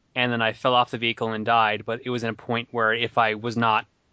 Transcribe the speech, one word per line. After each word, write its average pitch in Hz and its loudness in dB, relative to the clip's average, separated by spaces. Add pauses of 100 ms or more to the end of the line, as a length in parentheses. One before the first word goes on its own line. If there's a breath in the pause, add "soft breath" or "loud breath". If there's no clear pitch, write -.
(140)
and 123 0
then 117 0
I 110 2
fell 127 0
off 123 2
the 123 -6
vehicle 113 -2
and 110 -6
died. 107 2
But 117 -6
it 127 -6
was 120 -4
in 113 -2
a 110 -8
point 117 -6
where 113 2
if 117 -2
I 110 2
was 110 -6
not 113 2 (260)